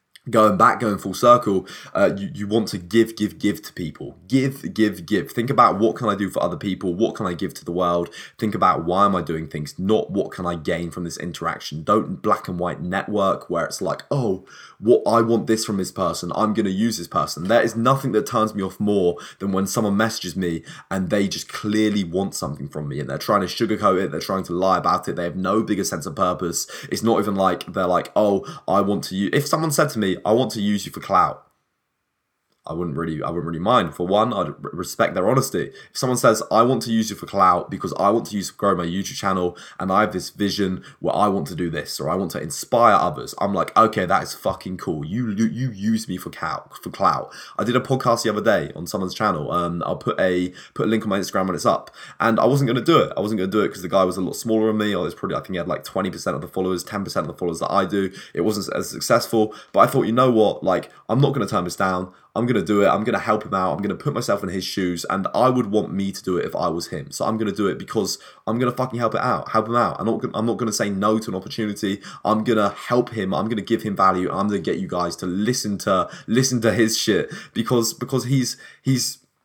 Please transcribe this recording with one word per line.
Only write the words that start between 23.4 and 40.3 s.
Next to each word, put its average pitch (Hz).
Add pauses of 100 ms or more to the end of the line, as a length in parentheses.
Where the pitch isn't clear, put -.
to -
sugarcoat 98
it. 87
They're 78
trying 95
to 85
lie 92
about 87
it. 90
They 87
have 85
no 98
bigger 95
sense 87
of 78
purpose. 90 (240)
It's -
not 107
even 101
like 92
they're 90
like, 87
"Oh, 101 (200)
I 98
want 101
to 92
use," 98
if 143
someone 156
said 147
to 117
me, 95 (100)
"I 104
want 117
to 110
use 101
you -
for -
clout," 90 (1200)
I 78
wouldn't 80
really, 80
I -
wouldn't 82
really 82
mind. 98
For 87
one, 107
I'd 92
r-, 71 (160)
respect 90
their 92
honesty. 127 (200)
If -
someone 127
says, 117
"I 110
want 123
to 117
use 110
you 101
for -
clout 90
because 95
I 98
want 110
to 107
use 95
to -
grow 101
my 87
YouTube 95
channel 92 (200)
and 95
I 101
have 107
this 90